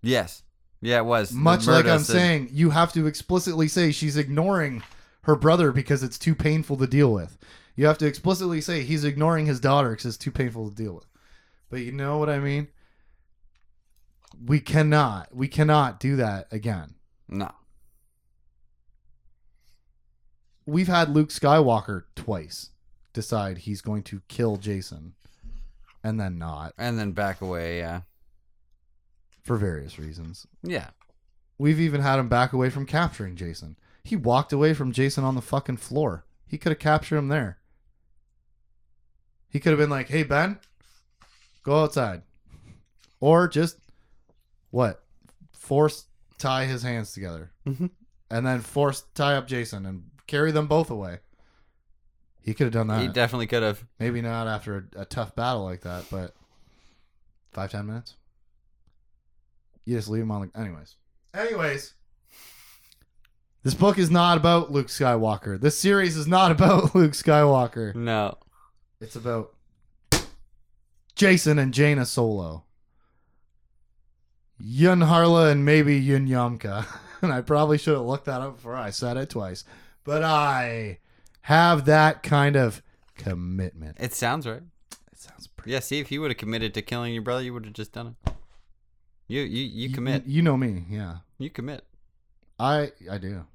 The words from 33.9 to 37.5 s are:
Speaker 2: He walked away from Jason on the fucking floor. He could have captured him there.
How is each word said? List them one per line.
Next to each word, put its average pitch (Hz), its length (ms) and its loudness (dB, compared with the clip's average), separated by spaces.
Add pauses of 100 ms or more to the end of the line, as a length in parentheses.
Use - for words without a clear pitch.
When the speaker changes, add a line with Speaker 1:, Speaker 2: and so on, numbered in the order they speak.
Speaker 2:
He - 140 -6
walked 123 360 0
away 151 220 4
from 135 180 -4
Jason 135 320 0
on 131 120 0
the 123 60 -4
fucking 139 360 -4
floor. 127 460 -4 (220)
He 156 120 -10
could 170 140 -2
have 151 80 -4
captured 156 360 0
him 143 120 -2
there. 135 300 -4 (1900)